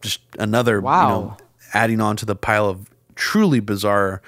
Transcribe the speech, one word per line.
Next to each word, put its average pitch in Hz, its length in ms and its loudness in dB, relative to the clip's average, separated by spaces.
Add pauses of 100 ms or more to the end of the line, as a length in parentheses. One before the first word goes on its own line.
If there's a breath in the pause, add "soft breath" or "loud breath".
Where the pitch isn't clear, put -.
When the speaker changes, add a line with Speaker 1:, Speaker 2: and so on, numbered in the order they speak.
Speaker 1:
just - 180 -8 (180)
another, 113 360 2
you 101 80 0
know, 104 40 -4
Speaker 2:
Wow. 120 500 0 (360)
Speaker 1:
adding 113 300 2
on 107 140 0
to 107 100 -8
the 104 100 -2
pile 107 320 0
of 95 220 -8 (240)
truly 196 440 2
bizarre 101 680 0